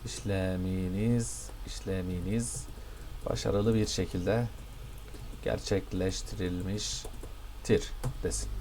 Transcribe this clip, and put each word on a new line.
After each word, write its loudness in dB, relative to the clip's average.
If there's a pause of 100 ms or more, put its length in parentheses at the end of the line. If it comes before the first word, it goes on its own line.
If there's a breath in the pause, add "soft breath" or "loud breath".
işleminiz, 2 (180)
işleminiz -2 (680 loud breath)
başarılı 4
bir 6
şekilde 2 (960)
gerçekleştirilmiştir 0 (300)
desin. 0 (100)